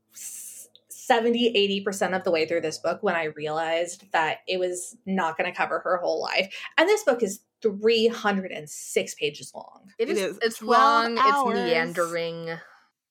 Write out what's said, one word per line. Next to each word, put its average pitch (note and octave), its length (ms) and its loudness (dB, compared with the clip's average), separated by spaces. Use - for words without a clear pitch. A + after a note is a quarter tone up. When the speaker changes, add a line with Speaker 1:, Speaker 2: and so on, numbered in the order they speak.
Speaker 1:
s-, - 540 -14
seventy, A#3+ 680 2
eighty G3+ 240 2
percent G3 340 -2
of F#3 100 -4
the - 60 0
way D#3+ 160 2
through E3+ 160 -2
this D#3 160 -4
book F3 240 -4
when F#3+ 120 0
I E3 100 -2
realized D#3+ 880 -4
that D#3+ 260 0
it F#3 100 -2
was F3+ 380 -6
not F3+ 320 -2
gonna F3 160 -4
cover E3 260 2
her F3+ 180 2
whole D#3+ 220 0
life. G3 320 0
And E4 120 6
this G#4 160 4
book B3 180 2
is G3 180 -2
three A3 460 4
hundred G3+ 440 -2
and D#3 160 -10
six - 460 -6
pages D3 400 -6
long. - 440 -18
Speaker 2:
It A#3 100 -2
Speaker 3:
It B3+ 80 -2
Speaker 2:
is, - 60 0
Speaker 3:
is F#3 200 -4
Speaker 2:
it's A3+ 160 -2
Speaker 3:
12 A3 120 -4
Speaker 2:
long, A#3 380 4
Speaker 3:
hours. C4 400 2
Speaker 2:
it's E3+ 400 0
meandering. E3 600 -4